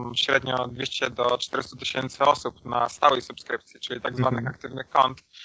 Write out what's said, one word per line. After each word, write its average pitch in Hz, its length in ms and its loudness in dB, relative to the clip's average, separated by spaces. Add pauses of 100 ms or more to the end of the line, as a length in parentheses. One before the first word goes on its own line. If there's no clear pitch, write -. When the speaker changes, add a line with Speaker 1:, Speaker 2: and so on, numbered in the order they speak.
(160)
Speaker 1:
średnio 127 520 0
dwieście 127 420 -4
do 123 280 0
czterystu - 380 -6
tysięcy 131 480 -4
osób 139 420 2
na 120 240 0
stałej 135 320 4
subskrypcji, - 580 -10
czyli 120 220 -10
tak 123 160 -4
zwanych 127 220 2
Speaker 2:
Mhm. 123 160 -6
Speaker 1:
aktywnych 131 340 -12
kont. 131 340 4 (220)